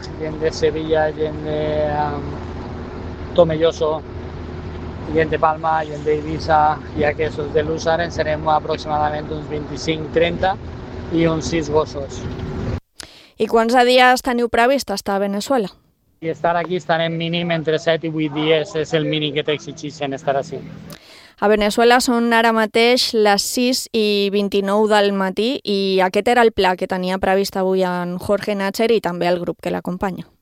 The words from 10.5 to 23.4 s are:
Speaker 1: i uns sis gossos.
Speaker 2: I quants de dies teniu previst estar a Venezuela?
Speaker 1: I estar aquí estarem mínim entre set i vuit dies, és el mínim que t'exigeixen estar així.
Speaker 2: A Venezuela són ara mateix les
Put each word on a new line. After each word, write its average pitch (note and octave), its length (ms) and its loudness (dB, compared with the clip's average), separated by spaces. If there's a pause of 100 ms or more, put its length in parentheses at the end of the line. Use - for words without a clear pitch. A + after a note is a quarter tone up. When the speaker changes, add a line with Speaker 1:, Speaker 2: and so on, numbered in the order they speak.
Speaker 1:
i E3 160 2
uns D#3+ 220 0
sis D#3+ 220 -2
gossos. D3 500 -2 (1200)
Speaker 2:
I - 80 0
quants A3+ 260 2
de B3 140 6
dies B3+ 340 6
teniu A#3+ 300 -2
previst A#3+ 400 2
estar G3 260 -2
a G3 80 0
Venezuela? G3+ 480 -2 (480)
Speaker 1:
I E3 80 -6
estar E3 260 0
aquí E3+ 220 -2
estarem E3 400 0
mínim E3+ 340 -2
entre D#3+ 280 0
set D#3+ 260 0
i E3 60 -2
vuit D#3 240 -2
dies, D3+ 420 2
és D3+ 160 -2
el D#3 140 2
mínim D3+ 260 -2
que D3 100 -2
t'exigeixen C#3+ 680 -6
estar C3+ 240 -2
així. - 240 -6 (760)
Speaker 2:
A G#3 80 0
Venezuela G#3+ 560 6
són A#3 320 2
ara A3+ 160 4
mateix A3+ 640 2
les G#3 320 4